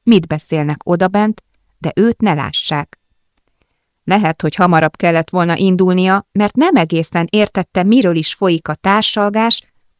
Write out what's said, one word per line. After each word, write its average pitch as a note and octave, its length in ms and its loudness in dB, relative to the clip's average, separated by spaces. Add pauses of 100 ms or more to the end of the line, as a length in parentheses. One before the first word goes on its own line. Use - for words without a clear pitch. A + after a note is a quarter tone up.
mit F#3+ 240 4
beszélnek D3+ 560 -4
odabent, F#3+ 600 -2 (340)
de - 180 -6
őt A3+ 260 0
ne G3+ 120 0
lássák. - 680 -6 (1040)
Lehet, F3+ 380 0
hogy D#3 140 -4
hamarabb E3 400 2
kellett E3 340 0
volna E3+ 280 -2
indulnia, F#3 720 0
mert G#3 240 -2
nem E4 200 2
egészen E3+ 540 0
értette, G3+ 540 -2
miről G3+ 320 2
is D#3+ 180 -4
folyik F3 340 -2
a D3+ 80 -6
társalgás, G#3+ 1000 -2 (260)